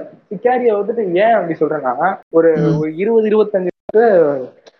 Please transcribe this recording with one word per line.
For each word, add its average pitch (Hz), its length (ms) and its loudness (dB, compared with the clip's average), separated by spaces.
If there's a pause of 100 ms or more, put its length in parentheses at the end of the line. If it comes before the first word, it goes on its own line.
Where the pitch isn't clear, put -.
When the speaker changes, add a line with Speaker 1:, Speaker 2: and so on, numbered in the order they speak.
(300)
Speaker 1:
சிக்காரியோ 240 460 0
வந்துட்டு 214 280 -4 (120)
ஏன் 220 180 2
அப்படி 170 260 -2
சொல்றேன்னா, 147 600 -4 (100)
ஒரு, 160 280 4
Speaker 2:
ம். 156 200 0
Speaker 1:
ஒரு 156 180 -4
இருபது, 220 340 0
இருபத்தஞ்சு 202 420 0 (1080)